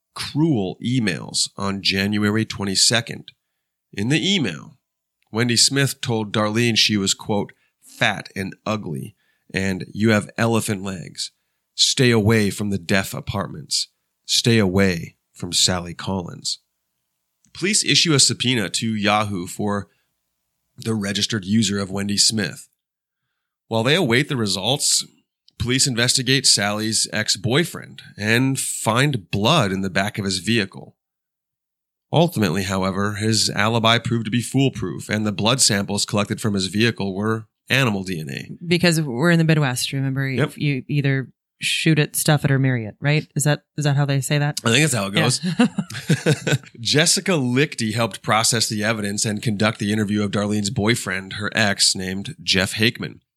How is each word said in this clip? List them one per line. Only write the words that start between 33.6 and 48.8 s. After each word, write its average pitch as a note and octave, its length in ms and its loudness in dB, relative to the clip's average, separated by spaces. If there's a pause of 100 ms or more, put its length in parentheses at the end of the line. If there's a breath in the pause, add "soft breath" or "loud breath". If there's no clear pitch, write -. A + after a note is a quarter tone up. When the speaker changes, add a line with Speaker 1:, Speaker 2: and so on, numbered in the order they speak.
Speaker 1:
proved A#2 280 -2
to G#2+ 60 -8
be A#2+ 100 0
foolproof, A#2+ 680 -2
and G#2+ 180 -2
the G#2 60 -2
blood A2 260 2
samples G2+ 460 0
collected G#2 340 -2
from G#2+ 140 -2
his F#2+ 140 -2
vehicle G2 460 0
were A2 340 -4 (220)
animal A2+ 340 2
D F2+ 160 -6
N D2+ 100 -8
A. - 360 -12
Speaker 2:
Because E3+ 360 2
we're D3 300 2
in E3+ 60 6
the E3 60 6
Midwest, D3+ 480 0
remember? C3+ 380 -2
Speaker 1:
Yep. C3 180 0
Speaker 2:
If - 100 -10
you C#3 300 -2
either C3+ 440 0 (300)
shoot - 380 2
it, D3 160 0
stuff - 300 2
it, C#3 60 2
or C3+ 60 2
marry B2+ 280 0
it, G2+ 160 -12
right? D3 340 0
Is C#3+ 80 -2
that, D3 220 0 (120)
is D3+ 60 -2
that C#3+ 140 2
how C#3+ 80 2
they C#3 160 0
say D3 160 0
that? C#3+ 260 -2
Speaker 1:
I A#2 80 2
think B2+ 100 6
that's D3+ 120 2
how G2+ 140 0
it G2 60 -8
Speaker 2:
Yeah. B2 100 2
Speaker 1:
goes. D#3+ 1400 0 (100)
<laughs> - 100 -20
Jessica D#3+ 540 2
Lichty B2+ 600 0
helped A2+ 280 -2
process A2 480 2
the G#2 120 -4